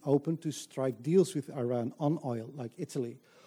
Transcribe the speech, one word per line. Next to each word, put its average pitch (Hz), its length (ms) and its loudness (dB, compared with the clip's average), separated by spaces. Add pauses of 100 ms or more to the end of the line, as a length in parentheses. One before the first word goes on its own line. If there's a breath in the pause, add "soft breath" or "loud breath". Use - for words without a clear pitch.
open 147 340 4
to 160 120 -6
strike 131 520 -4
deals 175 320 6
with 143 160 -4
Iran 120 500 -2
on 156 240 2
oil, 117 300 -4
like 120 220 -10
Italy, 131 420 -6 (280 soft breath)